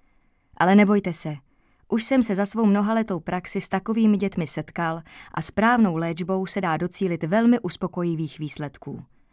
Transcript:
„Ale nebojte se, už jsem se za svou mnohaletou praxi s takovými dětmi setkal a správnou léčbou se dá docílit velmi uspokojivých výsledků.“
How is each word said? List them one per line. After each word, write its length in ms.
„Ale 180
nebojte 380
se, 240
už 160
jsem 180
se 120
za 120
svou 200
mnohaletou 540
praxi 400
s 80
takovými 480
dětmi 300
setkal 560
a 80
správnou 540
léčbou 500
se 140
dá 160
docílit 480
velmi 360
uspokojivých 800
výsledků.“ 640